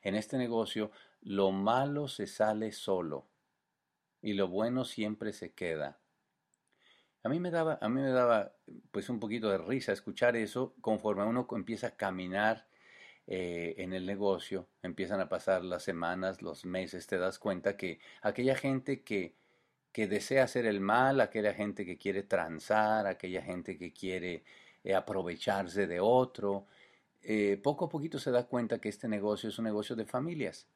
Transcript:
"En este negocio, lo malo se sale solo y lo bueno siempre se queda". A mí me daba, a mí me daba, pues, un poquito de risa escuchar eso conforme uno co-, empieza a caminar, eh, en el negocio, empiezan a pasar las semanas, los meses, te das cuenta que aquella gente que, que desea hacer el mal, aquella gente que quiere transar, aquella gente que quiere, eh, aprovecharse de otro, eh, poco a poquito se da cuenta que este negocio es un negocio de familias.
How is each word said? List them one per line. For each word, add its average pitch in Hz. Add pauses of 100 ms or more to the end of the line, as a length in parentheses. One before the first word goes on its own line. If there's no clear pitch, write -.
"En 98
este 110
negocio, 113 (300)
lo 98
malo 131
se 107
sale 107
solo 87 (960)
y 104
lo 98
bueno 120
siempre 107
se 87
queda". 76 (1200)
A 110
mí 156
me 180
daba, 160
a 107
mí 131
me 135
daba, 120 (360)
pues, 101
un 117
poquito 110
de 98
risa 113
escuchar 117
eso 117
conforme 104
uno 123
co-, -
empieza 107
a -
caminar, 98 (600)
eh, 85
en 92
el 92
negocio, 98 (160)
empiezan 92
a 87
pasar 90
las 90
semanas, 92
los 80
meses, 90
te 95
das 92
cuenta 98
que 90 (220)
aquella 123
gente 135
que, 95 (580)
que 107
desea 127
hacer 120
el 101
mal, 127
aquella 104
gente 104
que 90
quiere 98
transar, 101
aquella 92
gente 90
que 87
quiere, 90 (400)
eh, 95
aprovecharse 95
de 87
otro, 104 (560)
eh, 104
poco 147
a 151
poquito 151
se 147
da 123
cuenta 117
que 107
este -
negocio 104
es -
un 113
negocio 107
de 110
familias. 143